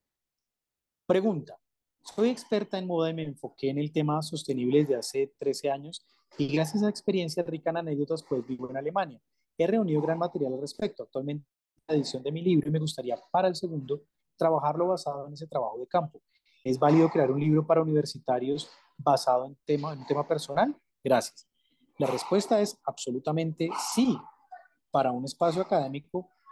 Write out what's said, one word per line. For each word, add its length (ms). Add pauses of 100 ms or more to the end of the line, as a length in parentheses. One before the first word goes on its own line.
(1080)
Pregunta. 520 (440)
Soy 280
experta 480
en 80
moda 240
y 40
me 80
enfoqué 480
en 80
el 140
tema 300
sostenible 580
desde 160
hace 420
trece 320
años 340 (340)
y 100
gracias 340
a 60
experiencias 580
ricas 260
en 60
anécdotas, 440
pues 240
vivo 240
en 60
Alemania. 440 (380)
He 80
reunido 340
gran 180
material 360
al 60
respecto. 440
Actualmente 420 (400)
la 80
edición 280
de 100
mi 100
libro 260
y 40
me 80
gustaría 360 (140)
para 180
el 60
segundo 480 (340)
trabajarlo 520
basado 400
en 60
ese 120
trabajo 320
de 80
campo. 340 (440)
¿Es 160
válido 280
crear 220
un 100
libro 240
para 160
universitarios 880 (300)
basado 480
en 180
tema, 280
en 80
un 60
tema 200
personal? 500 (260)
Gracias. 460 (500)
La 100
respuesta 520
es 240
absolutamente 840 (240)
sí. 240 (720)
Para 220
un 120
espacio 380
académico 640 (240)